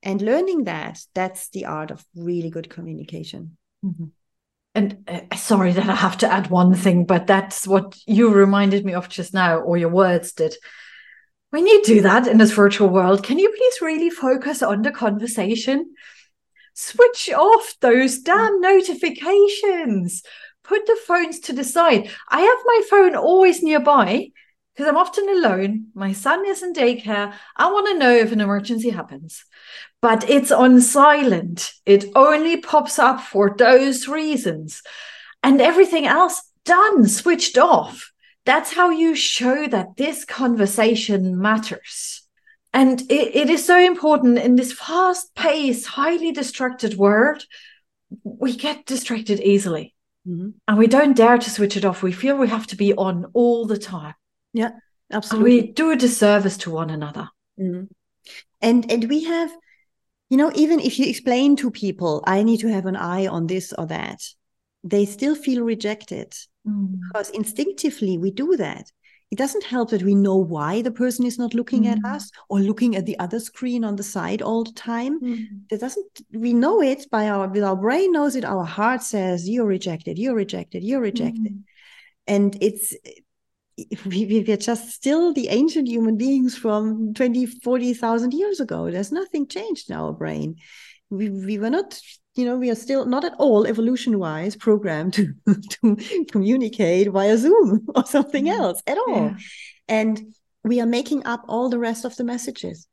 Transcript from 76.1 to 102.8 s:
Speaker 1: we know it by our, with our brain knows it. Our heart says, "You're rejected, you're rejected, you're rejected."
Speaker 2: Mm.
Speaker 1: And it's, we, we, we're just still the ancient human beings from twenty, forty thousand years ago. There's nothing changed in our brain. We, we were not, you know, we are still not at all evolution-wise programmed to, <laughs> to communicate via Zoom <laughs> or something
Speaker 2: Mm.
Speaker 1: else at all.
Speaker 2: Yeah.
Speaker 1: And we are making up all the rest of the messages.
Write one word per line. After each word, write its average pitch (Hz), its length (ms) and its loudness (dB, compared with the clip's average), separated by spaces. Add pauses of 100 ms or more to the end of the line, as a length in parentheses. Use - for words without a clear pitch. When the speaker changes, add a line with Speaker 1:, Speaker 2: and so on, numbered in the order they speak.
Speaker 1:
we 233 200 -4
know 302 280 2
it 277 300 -2
by 214 180 -2
our, 196 200 -4
with 202 160 -2
our 190 120 -2
brain 285 360 0
knows 294 240 -2
it. 247 80 -6
Our 185 200 -4
heart 220 380 -4
says, 185 460 -4
"You're 233 180 -2
rejected, 175 520 -6
you're 240 180 -4
rejected, 185 480 -8
you're 254 160 -4
rejected." 226 520 -6
Speaker 2:
Mm. 202 100 -16 (640)
Speaker 1:
And 202 320 0
it's, 202 340 -4 (1120)
we, 196 200 -4
we, 214 200 0
we're 214 120 0
just 233 320 -8
still 320 420 -2
the 269 160 -6
ancient 285 400 -2
human 226 280 -2
beings 254 400 -2
from 220 580 -4
twenty, 254 320 -2
forty 247 480 -4
thousand 233 400 -4
years 392 260 -4
ago. 170 300 -6
There's 196 220 -6
nothing 320 360 -6
changed 403 420 -10
in 156 60 -8
our 156 160 -6
brain. 156 440 -8 (540)
We, 208 200 -8
we 196 280 -8
were 220 120 -6
not, 392 300 -6 (360)
you 247 100 -4
know, 247 100 -4
we 247 140 -4
are 226 40 -2
still 254 300 -4
not 254 200 -4
at 339 140 -6
all 240 280 4
evolution-wise 208 920 -4
programmed 190 580 -2
to, 160 200 -2 (120)
<laughs> 202 80 4 (160)
to 214 260 0 (340)
communicate 208 800 0
via 196 260 2
Zoom 254 540 4
<laughs> - 40 -12
or 254 120 2
something 285 400 -2
Speaker 2:
Mm. 403 120 -2
Speaker 1:
else 202 280 -4
at 294 120 -4
all. 480 180 -2
Speaker 2:
Yeah. 214 200 -4 (520)
Speaker 1:
And 220 460 -4 (300)
we 240 160 0
are 233 60 -2
making 240 400 -4
up 233 220 -8
all 240 200 -4
the 240 100 -4
rest 233 260 -6
of 247 120 -10
the 247 80 -6
messages. 233 680 -10